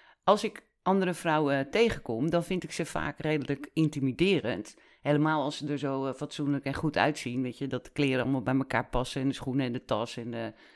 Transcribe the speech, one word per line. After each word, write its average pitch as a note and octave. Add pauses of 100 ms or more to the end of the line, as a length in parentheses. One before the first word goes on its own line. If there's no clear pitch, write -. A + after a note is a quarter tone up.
(240)
Als G#3
ik - (160)
andere F#3+
vrouwen C#3+
tegenkom, E3
dan E3+
vind F#3
ik D#3+
ze E3
vaak -
redelijk D3
intimiderend. C3+ (240)
Helemaal D3+
als D3
ze C#3
er C#3+
zo, C3+
eh, C3
fatsoenlijk C#3+
en C#3
goed D3+
uitzien, B2+
weet B2+
je, C#3
dat B2+
de -
kleren C3
allemaal C3
bij C3
elkaar B2
passen B2+
en C3+
de C3
schoenen C3+
en B2
de -
tas A2+
en A#2+
de A2+ (220)